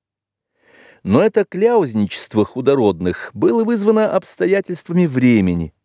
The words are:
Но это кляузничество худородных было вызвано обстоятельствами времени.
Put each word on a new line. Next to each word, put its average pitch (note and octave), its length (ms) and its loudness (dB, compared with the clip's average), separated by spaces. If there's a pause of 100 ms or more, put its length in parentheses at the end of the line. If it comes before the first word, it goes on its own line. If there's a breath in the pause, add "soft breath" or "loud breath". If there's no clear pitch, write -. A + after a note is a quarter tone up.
(1000 soft breath)
Но G2+ 220 2
это G#3+ 220 2
кляузничество B2+ 1000 -2
худородных G#2+ 880 -2
было A3+ 300 0
вызвано G#3+ 440 0
обстоятельствами F3+ 1000 -2
времени. G2+ 640 0 (120)